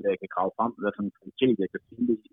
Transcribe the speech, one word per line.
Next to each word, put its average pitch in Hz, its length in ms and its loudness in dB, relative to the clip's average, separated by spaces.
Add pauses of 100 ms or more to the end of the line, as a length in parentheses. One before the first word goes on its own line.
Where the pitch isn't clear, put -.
hvad 101 120 2
jeg 92 100 -4
kan 95 140 -10
grave 92 220 0
frem, 117 140 0 (100)
hvad 101 120 0
for - 100 -6
en 98 140 -6
kvalitet, 117 460 0
jeg - 80 -4
kan - 160 -10
finde 120 220 -2
det 110 160 0
i, - 60 -20